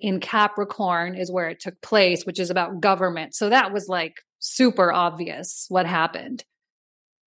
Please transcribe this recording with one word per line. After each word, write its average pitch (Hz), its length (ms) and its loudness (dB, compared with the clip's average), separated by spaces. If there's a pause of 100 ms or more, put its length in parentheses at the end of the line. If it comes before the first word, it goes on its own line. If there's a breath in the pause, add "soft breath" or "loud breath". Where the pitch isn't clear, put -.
in 190 200 -2
Capricorn 202 920 0
is 185 160 -6
where 175 180 -2
it 170 100 -12
took 190 220 -14
place, 180 440 4
which 185 140 -8
is 175 100 -2
about 180 320 -2
government. 180 540 0
So 208 140 0
that 226 220 4
was, 202 160 -6
like, 170 280 -4 (260)
super 202 520 4
obvious 165 760 -2
what 180 180 2
happened. 170 600 -4 (880)